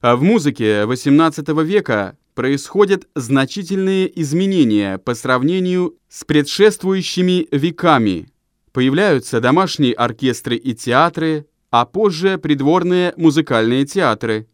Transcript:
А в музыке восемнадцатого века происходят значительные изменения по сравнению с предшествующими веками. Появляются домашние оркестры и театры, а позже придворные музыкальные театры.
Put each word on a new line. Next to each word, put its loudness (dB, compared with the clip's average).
А 4
в 0
музыке 2
восемнадцатого 0
века -2
происходят 0
значительные -2
изменения 0
по -6
сравнению -2
с -20
предшествующими 0
веками. 0
Появляются 0
домашние 2
оркестры -2
и -6
театры, -2
а 2
позже -2
придворные 0
музыкальные 0
театры. -2